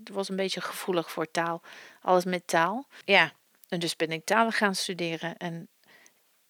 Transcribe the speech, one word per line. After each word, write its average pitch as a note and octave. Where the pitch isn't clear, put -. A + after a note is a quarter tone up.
was G3
een F#3+
beetje F#3+
gevoelig -
voor D#3+
taal. E3+
Alles F3+
met F3+
taal. F#3
Ja, F3+
en F3+
dus E3+
ben D#3+
ik D#3+
talen A3+
gaan G3+
studeren. E3+
En E3+